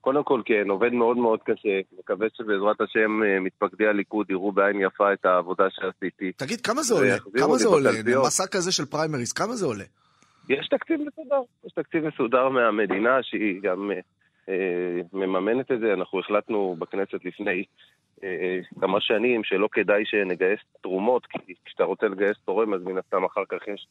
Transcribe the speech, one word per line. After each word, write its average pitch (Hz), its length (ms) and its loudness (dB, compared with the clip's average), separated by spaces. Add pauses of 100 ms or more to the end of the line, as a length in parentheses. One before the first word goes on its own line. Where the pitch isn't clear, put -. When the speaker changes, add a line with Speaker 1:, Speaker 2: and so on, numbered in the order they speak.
Speaker 1:
קודם 139 240 2
כל, 127 200 2
כן, 104 260 2
עובד 104 220 2
מאוד 120 240 2
מאוד 113 260 2
קשה. 101 380 0 (180)
מקווה 104 360 -4
שבעזרת 107 460 0
השם, 110 420 2
אה, 98 180 4
מתפקדי 95 460 -2
הליכוד 104 440 0
יראו 95 220 -2
בעין 98 280 2
יפה 98 320 2
את 95 120 -4
העבודה 90 460 2
שעשיתי. 92 640 -6
Speaker 2:
תגיד, 180 280 -6
כמה 254 220 -2
זה 233 120 2
עולה? 165 180 4
Speaker 1:
ויחזירו 107 360 0
Speaker 2:
כמה 262 100 4
זה 220 100 4
Speaker 1:
אותי 175 80 6
Speaker 2:
עולה? 135 160 4
Speaker 1:
בקלפיות. 120 340 2
Speaker 2:
מסע 190 200 0
כזה 185 260 -2
של 170 140 -2
פריימריז, 151 460 -4
כמה 202 220 -4
זה 196 120 -4
עולה? 104 180 -4 (640)
Speaker 1:
יש 135 220 -2
תקציב 285 300 -2
מסודר. 285 400 -4 (260)
יש 175 60 -16
תקציב 160 360 -4
מסודר 127 400 2
מהמדינה, 110 760 2
שהיא 101 400 -4
גם, 98 280 -2
אה, 90 100 -4 (480)
אה, 90 520 -2 (120)
מממנת 98 600 0
את 117 80 0
זה. 110 120 2
אנחנו 92 280 -2
החלטנו 104 580 -2
בכנסת 98 460 -6
לפני, 95 400 -6 (600)
אה, 95 40 -6
אה, 90 300 -4 (220)
כמה 95 200 0
שנים 113 440 0
שלא 98 280 0
כדאי 104 340 2
שנגייס 95 540 0 (220)
תרומות, 101 440 0
כי - 120 -12 (260)
כשאתה - 200 -2
רוצה 92 220 -2
לגייס 98 380 0
תורם, 104 300 0
אז 90 80 -4
מן 92 160 -4
הסתם 92 260 -2
אחר 98 240 -4
כך 92 200 -8
יש 101 220 -10